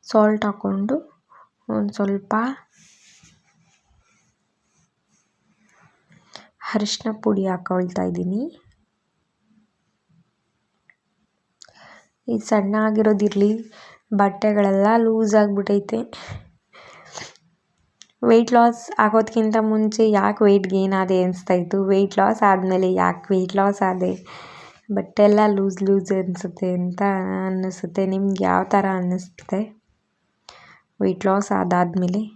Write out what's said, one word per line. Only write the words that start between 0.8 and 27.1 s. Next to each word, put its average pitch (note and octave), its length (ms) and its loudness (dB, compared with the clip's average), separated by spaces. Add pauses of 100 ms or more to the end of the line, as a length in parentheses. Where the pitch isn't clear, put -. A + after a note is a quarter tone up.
ಒಂದ್ G#3 260 -4
ಸ್ವಲ್ಪ G3+ 380 -4 (4000)
ಅರಿಶಿನ G#3+ 440 -6 (100)
ಪುಡಿ G3 260 -2
ಹಾಕ್ಕೊಳ್ತಾ F3+ 580 -4
ಇದ್ದೀನಿ. F3+ 380 -4 (3750)
ಈ A#3 80 -2 (120)
ಸಣ್ಣ G3+ 260 0 (100)
ಆಗಿರೋದಿರ್ಲಿ, G#3 680 2 (600)
ಬಟ್ಟೆಗಳೆಲ್ಲ G3+ 760 2 (100)
ಲೂಸ್ A3 380 2
ಆಗ್ಬಿಟ್ಟೈತೆ. G3+ 640 0 (2250)
ವೆಯ್ಟ್ A#3 320 4
ಲಾಸ್ A#3 280 4 (160)
ಆಗೋದ್ಕಿಂತ A3 640 2
ಮುಂಚೆ G#3+ 480 0
ಯಾಕೆ G#3 340 2
ವೆಯ್ಟ್ G3+ 240 4
ಗೇನ್ F#3+ 300 0
ಆದೆ F#3 240 0
ಅನಿಸ್ತಾ F3+ 320 -2
ಇತ್ತು, F3+ 320 -2
ವೆಯ್ಟ್ G3 320 0
ಲಾಸ್ G#3 240 2
ಆದ್ಮೇಲೆ F#3 520 2
ಯಾಕೆ F3+ 360 0
ವೆಯ್ಟ್ F#3 260 0
ಲಾಸ್ G3+ 260 2
ಆದೆ, F#3 300 0 (760)
ಬಟ್ಟೆ G3 340 0
ಎಲ್ಲ G#3 160 6 (100)
ಲೂಸ್ G3 320 -2
ಲೂಸ್ G3 300 0
ಅನ್ಸುತ್ತೆ F#3 600 -4
ಅಂತ F3+ 260 -4 (400)